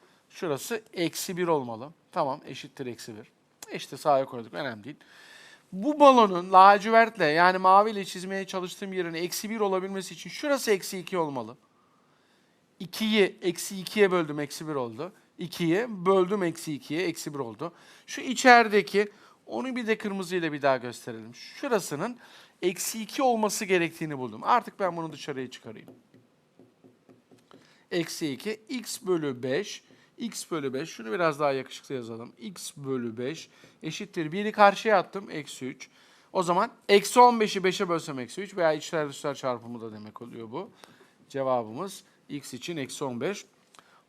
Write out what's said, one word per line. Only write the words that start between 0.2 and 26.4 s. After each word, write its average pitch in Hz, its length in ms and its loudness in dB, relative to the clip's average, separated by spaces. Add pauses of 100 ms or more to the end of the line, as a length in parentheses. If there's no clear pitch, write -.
Şurası 180 480 -6 (100)
eksi 175 440 -4
bir 175 120 -2
olmalı. 131 440 -2 (200)
Tamam, 147 340 -2
eşittir 139 400 -12
eksi 117 300 -12
bir. 117 160 -20 (400)
İşte 165 240 -12
sağa 135 280 2
koyduk, 120 300 -12
önemli 127 300 -8
değil. 139 120 -14 (760)
Bu 277 280 0
balonun 202 520 6
lacivertle, 208 720 8
yani 175 340 6
maviyle 196 460 6
çizmeye 190 420 -6
çalıştığım 190 460 -8
yerin 175 220 -4
eksi 175 360 -6
bir 226 100 -4
olabilmesi 190 540 -2
için 170 160 -16
şurası 277 400 -2
eksi 196 280 -2
iki 180 200 -6
olmalı. 135 380 -4 (1200)
İkiyi 214 640 2
eksi 190 380 -4
ikiye 196 300 4
böldüm, 151 300 0
eksi 147 280 -10
bir 156 60 -4
oldu. 127 380 -6 (260)
İkiyi 175 500 0
böldüm 190 540 2
eksi 165 320 -4
ikiye, 156 320 -4
eksi 165 280 -6
bir 139 40 -8
oldu. 120 340 -8 (340)
Şu - 140 -12
içerideki, 214 920 6 (340)
onu 240 300 -6
bir 240 100 -6
de 214 120 2
kırmızıyla 185 540 -4
bir 143 100 -8
daha 135 140 4
gösterelim. 117 580 -10
Şurasının 220 840 -4 (440)
eksi 190 400 -4
iki 214 200 -6
olması 220 420 0
gerektiğini 165 540 0
buldum. 120 260 -10
Artık 226 360 0
ben 175 160 -2
bunu 160 160 -8
dışarıya 131 380 -10
çıkarayım. - 400 -18 (2000)